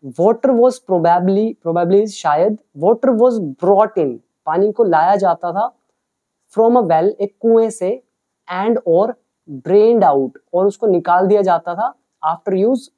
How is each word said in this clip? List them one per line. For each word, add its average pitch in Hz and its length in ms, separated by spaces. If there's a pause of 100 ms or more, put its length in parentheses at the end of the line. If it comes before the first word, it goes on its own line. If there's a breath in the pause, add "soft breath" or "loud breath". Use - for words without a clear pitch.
Water 208 440
was 247 240 (180)
probably, 185 640 (120)
probably 175 400
शायद, 185 520 (200)
water 233 340
was 233 260
brought 190 580
in, 135 200 (280)
पानी 185 260
को 220 120
लाया 175 320
जाता 180 360
था 220 240 (840)
from 233 200
a 247 40
well, 165 280
एक 202 300
कुएं 226 300
से, 220 340 (500)
and 214 340
और 190 280 (360)
drained 202 520 (100)
out, 135 160 (240)
और 185 140
उसको 202 200
निकाल 180 400
दिया 202 140
जाता 175 340
था 220 180 (340)
after 190 420
use 254 100 (180)